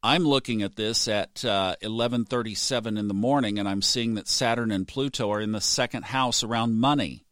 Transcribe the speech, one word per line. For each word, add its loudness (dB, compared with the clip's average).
I'm 4
looking 2
at -6
this -2
at, -2
uh, 2
eleven 0
thirty-seven -2
in -2
the -4
morning, 2
and -2
I'm 0
seeing 0
that -6
Saturn 0
and 0
Pluto -2
are 0
in -2
the -2
second 0
house 0
around 0
money. 2